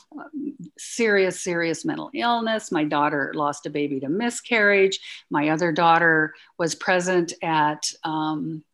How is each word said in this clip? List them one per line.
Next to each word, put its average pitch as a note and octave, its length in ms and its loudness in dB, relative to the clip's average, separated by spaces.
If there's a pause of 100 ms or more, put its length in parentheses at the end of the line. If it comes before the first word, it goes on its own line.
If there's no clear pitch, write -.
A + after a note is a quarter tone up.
(760)
serious, G3 640 0
serious E3+ 440 -2
mental D#3 280 -6
illness. A3+ 560 -2
My D#3 140 0
daughter D3 500 0
lost D3 320 -4
a D#3+ 40 -6
baby D3 320 -4
to C3+ 80 -6
miscarriage. G3+ 920 2 (300)
My D3+ 200 0
other D#3+ 220 2
daughter E3 640 4 (240)
was E3 180 -2
present F3+ 560 2 (100)
at, D3+ 480 0 (140)
um, D#3 600 -4 (100)